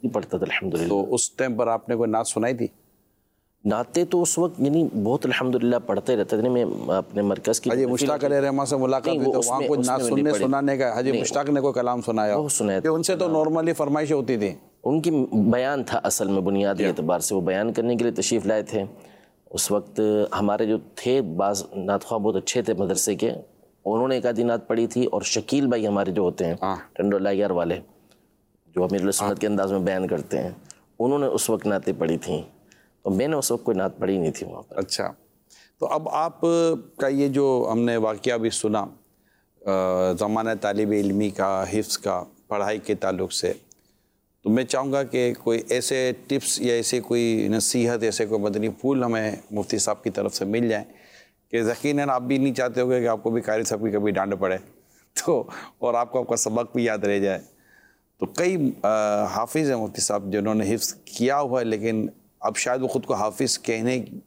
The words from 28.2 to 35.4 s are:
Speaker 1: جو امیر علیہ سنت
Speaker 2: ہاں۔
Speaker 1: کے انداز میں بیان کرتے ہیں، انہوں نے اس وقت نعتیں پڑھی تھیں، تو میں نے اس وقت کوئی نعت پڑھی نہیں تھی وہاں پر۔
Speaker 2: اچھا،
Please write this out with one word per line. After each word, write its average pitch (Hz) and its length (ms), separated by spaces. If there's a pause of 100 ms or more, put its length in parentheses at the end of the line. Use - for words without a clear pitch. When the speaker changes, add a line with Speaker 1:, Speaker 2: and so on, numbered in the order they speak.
Speaker 1:
جو 90 80
امیر 92 180
علیہ 98 100
سنت 104 160
Speaker 2:
ہاں۔ 101 80
Speaker 1:
کے 104 120
انداز 98 240
میں 98 80
بیان 92 280
کرتے 80 300
ہیں، 90 140 (480)
انہوں 131 200
نے 143 60
اس - 240
وقت 110 160
نعتیں 98 320
پڑھی 82 200
تھیں، 80 240 (640)
تو 98 60
میں 98 180
نے 156 80
اس 135 160
وقت 120 120
کوئی 107 140
نعت 95 200
پڑھی 95 200
نہیں 82 140
تھی - 160
وہاں 85 140
پر۔ - 160
Speaker 2:
اچھا، - 340 (680)